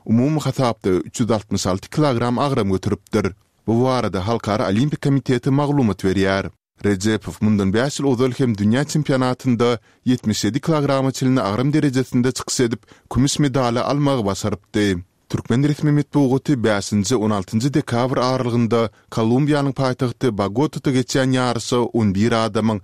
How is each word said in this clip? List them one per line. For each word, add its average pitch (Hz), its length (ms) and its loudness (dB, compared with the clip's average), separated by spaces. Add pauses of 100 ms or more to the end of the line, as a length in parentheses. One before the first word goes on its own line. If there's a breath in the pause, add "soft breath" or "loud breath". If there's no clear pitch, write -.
umumy 135 340 2
hasapda 131 500 -2
üç 92 320 -2
ýüz 110 120 0
altmyş 101 340 -2
alty 95 280 -4
kilogram 123 440 0
agrym 127 320 0
götüripdir. 98 640 -2 (340)
Bu 113 160 2
barada 107 440 -2
Halkara 110 420 0
Olimpik 127 320 0
Komiteti 135 480 0
maglumat 139 540 0
berýär. 95 460 0 (360)
Recepov 104 560 0
mundan 101 320 2
beş 127 260 -2
ýyl 143 60 -2
ozal 127 260 2
hem 120 220 -2
dünýä 110 340 0
çempionatynda 127 920 0 (260 soft breath)
ýetmiş 113 400 0
ýedi 110 140 0
kilograma 143 520 0
çelini 131 300 0
agrym 117 320 0
derejesinde 131 580 0
çykyş - 280 -6
edip, 117 220 0 (320 soft breath)
kümüş 131 260 0
medali 123 400 0
almagy 139 460 0
başarypdy. 98 680 -2 (340)
Türkmen - 380 -2
resmi 147 240 0
medeniýeti 143 720 0
beşinji, 104 520 0
on 107 140 2
altynjy 110 440 -2
dekabr 127 440 0
aralygynda 120 720 0 (220 soft breath)
Kolumbiýanyň 139 640 0
paýtagty 127 580 -2
Bogota'da 107 680 -2
geçýän 131 380 0
ýarysy 123 400 -2 (180)
on 107 220 2
bir 110 160 2
adamyň, 110 520 0